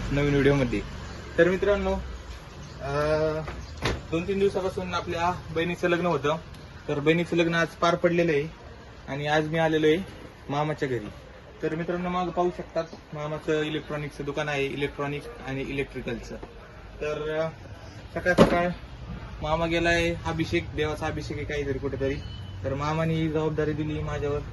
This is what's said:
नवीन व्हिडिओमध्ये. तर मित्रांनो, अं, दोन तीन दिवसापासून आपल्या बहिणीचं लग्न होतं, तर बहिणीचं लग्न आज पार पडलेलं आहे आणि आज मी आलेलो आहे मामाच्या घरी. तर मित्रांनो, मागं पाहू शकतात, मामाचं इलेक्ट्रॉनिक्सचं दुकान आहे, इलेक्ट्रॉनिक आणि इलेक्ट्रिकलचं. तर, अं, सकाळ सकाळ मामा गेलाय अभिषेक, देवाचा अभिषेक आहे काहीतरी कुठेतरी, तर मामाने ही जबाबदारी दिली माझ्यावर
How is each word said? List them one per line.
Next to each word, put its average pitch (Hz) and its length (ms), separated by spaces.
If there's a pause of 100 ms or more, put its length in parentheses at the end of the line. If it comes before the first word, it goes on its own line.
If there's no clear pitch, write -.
(120)
नवीन 143 180
व्हिडिओमध्ये. 135 520 (560)
तर 170 120
मित्रांनो, 190 420 (880)
अं, 156 640 (680)
दोन 170 180
तीन 196 100
दिवसापासून 185 560
आपल्या 170 600
बहिणीचं 170 340
लग्न 170 180
होतं, 151 300 (520)
तर 147 120
बहिणीचं 165 360
लग्न 170 180
आज 165 120
पार 170 280
पडलेलं 170 380
आहे 147 160 (600)
आणि 143 180
आज 156 220
मी 160 100
आलेलो 156 280
आहे 156 120 (500)
मामाच्या 147 400
घरी. 113 180 (560)
तर 156 120
मित्रांनो, 175 340
मागं 180 220
पाहू 175 260
शकतात, 165 280 (300)
मामाचं 151 480
इलेक्ट्रॉनिक्सचं 151 600
दुकान 147 240
आहे, 139 180
इलेक्ट्रॉनिक 143 560 (240)
आणि 135 160
इलेक्ट्रिकलचं. 127 720 (640)
तर, 151 380
अं, 160 100 (680)
सकाळ 175 300
सकाळ 175 240 (760)
मामा 160 240
गेलाय 170 480 (100)
अभिषेक, 165 500
देवाचा 151 320
अभिषेक 151 300
आहे 147 100
काहीतरी 139 320
कुठेतरी, 135 360 (500)
तर 135 100
मामाने 160 400
ही 160 140
जबाबदारी 151 440
दिली 151 280
माझ्यावर 147 380 (140)